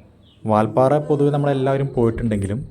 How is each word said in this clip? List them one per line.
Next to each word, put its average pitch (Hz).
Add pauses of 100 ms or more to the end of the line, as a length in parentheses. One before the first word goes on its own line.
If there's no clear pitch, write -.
(460)
വാൽപ്പാറ 113
പൊതുവെ 147
നമ്മളെല്ലാവരും 139
പോയിട്ടുണ്ടെങ്കിലും 113